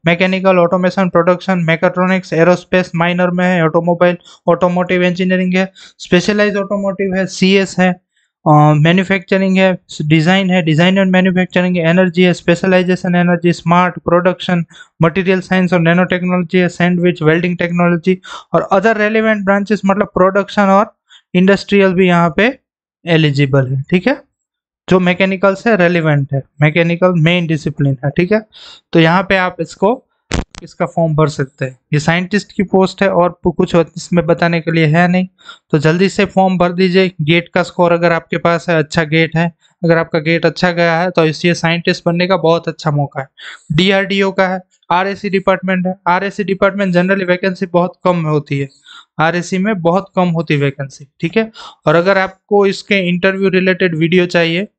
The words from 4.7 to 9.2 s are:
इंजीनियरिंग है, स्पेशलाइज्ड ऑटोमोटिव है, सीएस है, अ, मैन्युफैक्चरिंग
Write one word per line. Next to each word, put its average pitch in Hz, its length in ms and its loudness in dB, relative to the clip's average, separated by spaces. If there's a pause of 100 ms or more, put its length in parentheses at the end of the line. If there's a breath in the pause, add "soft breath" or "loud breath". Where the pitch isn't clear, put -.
इंजीनियरिंग 185 520 0
है, 190 200 -2
स्पेशलाइज्ड 208 840 -2
ऑटोमोटिव 196 580 -4
है, 190 100 -2
सीएस 190 540 0
है, 185 140 2 (540)
अ, 156 40 4 (260)
मैन्युफैक्चरिंग 185 800 0